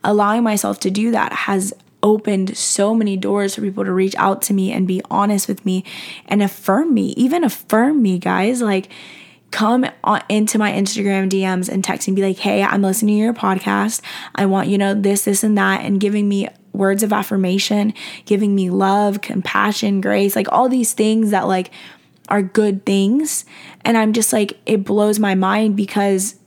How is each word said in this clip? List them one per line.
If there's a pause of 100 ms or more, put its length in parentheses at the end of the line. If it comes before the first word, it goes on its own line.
Allowing
myself
to
do
that
has (300)
opened
so
many
doors
for
people
to
reach
out
to
me
and
be
honest
with
me (420)
and
affirm
me,
even
affirm
me,
guys.
Like, (600)
come (200)
on
into
my
Instagram
D
Ms
and
text
me,
be
like,
"Hey,
I'm
listening
to
your
podcast. (340)
I
want,
you
know,
this,
this,
and
that,"
and
giving
me (240)
words
of
affirmation, (320)
giving
me
love,
compassion,
grace,
like,
all
these
things
that,
like, (580)
are
good
things. (400)
And
I'm
just
like, (100)
it
blows
my
mind
because (100)